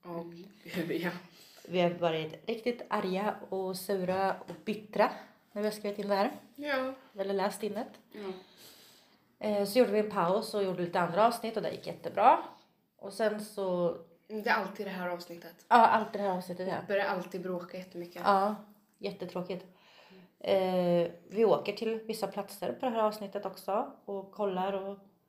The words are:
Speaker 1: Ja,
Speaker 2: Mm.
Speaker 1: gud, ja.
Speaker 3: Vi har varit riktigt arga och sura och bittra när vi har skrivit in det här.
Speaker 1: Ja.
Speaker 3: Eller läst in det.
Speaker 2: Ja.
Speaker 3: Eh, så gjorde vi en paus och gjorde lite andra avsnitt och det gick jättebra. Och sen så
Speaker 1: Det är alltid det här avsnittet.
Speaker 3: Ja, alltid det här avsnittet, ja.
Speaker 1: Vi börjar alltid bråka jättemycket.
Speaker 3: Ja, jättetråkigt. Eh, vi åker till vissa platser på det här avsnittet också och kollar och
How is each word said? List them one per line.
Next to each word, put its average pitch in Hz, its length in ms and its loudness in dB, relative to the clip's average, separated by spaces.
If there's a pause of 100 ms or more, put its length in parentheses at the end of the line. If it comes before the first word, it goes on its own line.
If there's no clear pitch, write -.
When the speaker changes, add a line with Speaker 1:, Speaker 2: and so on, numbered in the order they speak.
Speaker 1:
Ja, 175 60 -12 (100)
Speaker 2:
Mm. 170 240 -14 (200)
Speaker 1:
gud, 170 280 -6
ja. 170 180 -2 (580)
Speaker 3:
Vi 175 120 0
har 175 100 6
varit 160 580 -2
riktigt 240 400 -4
arga 196 460 -2 (140)
och 190 280 -4
sura 190 640 0
och - 140 -14 (100)
bittra 214 460 0 (420)
när 208 100 -6
vi 214 60 2
har 208 40 -2
skrivit 202 260 -6
in 202 100 -4
det 202 60 4
här. 208 180 2 (240)
Speaker 1:
Ja. 269 380 -2 (240)
Speaker 3:
Eller 196 160 -2
läst 196 280 0
in 202 120 -4
det. 226 120 -6 (260)
Speaker 2:
Ja. 202 200 -10 (1160)
Speaker 3:
Eh, 208 180 2
så 202 120 2
gjorde 208 140 6
vi 214 60 4
en 214 120 2
paus 190 440 2
och 208 100 2
gjorde 180 180 -2
lite 175 180 0
andra 175 260 4
avsnitt 226 300 0
och 196 60 -2
det - 80 -2
gick - 160 -10
jättebra. 214 520 6 (600)
Och 196 140 -12
sen 214 280 0
så 180 560 0 (320)
Speaker 1:
Det 214 220 -4
är 240 40 6
alltid 196 320 -4
det 185 40 -8
här 180 180 -4
avsnittet. 170 460 -10 (140)
Speaker 3:
Ja, 233 80 8 (100)
alltid 208 340 4
det 202 80 0
här 180 80 0
avsnittet, 180 320 -6
ja. 180 120 -2
Speaker 1:
Vi 175 60 -12
börjar 202 200 2
alltid 180 360 -4
bråka 180 360 -6
jättemycket. 175 460 -12
Speaker 3:
Ja, 202 300 4 (440)
jättetråkigt. 185 680 -6 (760)
Eh, 180 680 4 (180)
vi 214 160 2
åker 202 280 4
till 220 280 -2
vissa 214 260 -4
platser 196 460 -6
på - 140 -4
det 247 60 0
här 226 100 2
avsnittet 202 440 -2
också 214 460 -4 (120)
och 196 280 -8
kollar 196 400 -2
och 196 260 -6 (300)